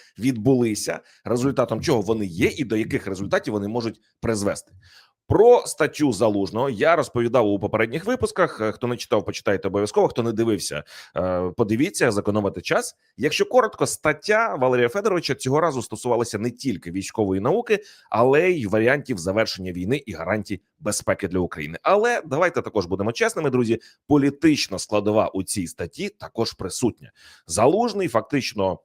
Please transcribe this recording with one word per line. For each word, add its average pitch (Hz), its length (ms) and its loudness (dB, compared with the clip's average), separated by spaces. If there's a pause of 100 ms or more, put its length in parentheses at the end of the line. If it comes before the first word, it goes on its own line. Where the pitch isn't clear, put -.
(200)
відбулися, 113 800 0 (260)
результатом 120 560 -2
чого 135 200 0
вони 107 240 -2
є 92 220 -2
і - 160 -2
до 110 140 -2
яких 113 300 -4
результатів 98 460 -4
вони 101 140 -2
можуть 113 340 -6 (200)
призвести. 101 500 -2 (560)
Про 226 380 6
статтю 143 480 0
Залужного 104 560 0
я 143 260 2
розповідав 120 520 2
у 101 120 2
попередніх 113 460 -2
випусках. 208 560 0
Е, 110 100 0
хто 123 160 -6
не 120 100 -2
читав, 104 280 0
почитайте 101 420 -2
обов'язково. 104 400 2
Хто 123 160 -2
не 117 80 0
дивився, 104 520 -2 (340)
е, 90 400 -2
подивіться, 120 540 0
зекономите 101 500 -2
час. 214 340 -4 (220)
Якщо 147 280 0
коротко, 214 420 2
стаття 202 680 0
Валерія 127 340 4
Федоровича 202 460 -2
цього 139 260 0
разу 139 200 0
стосувалася 113 580 -2
не 120 120 -2
тільки 104 400 -6
військової 98 500 -2
науки, 156 380 0 (300)
але 135 420 4
й 135 160 -2
варіантів 113 500 0
завершення 95 540 -2
війни 92 340 -4
і 98 80 -10
гарантій 95 480 -4 (180)
безпеки 101 480 -2
для 90 120 0
України. 80 420 -6
Але 214 440 2
давайте 156 360 0
також 101 240 -2
будемо 98 260 -2
чесними, 180 380 -2
друзі, 117 320 2 (260)
політична 143 720 2
складова 104 480 2
у 95 160 -4
цій 90 240 -6
статті 151 420 -8
також - 440 -6
присутня. - 580 -6 (360)
Залужний 185 600 2
фактично, 107 760 -2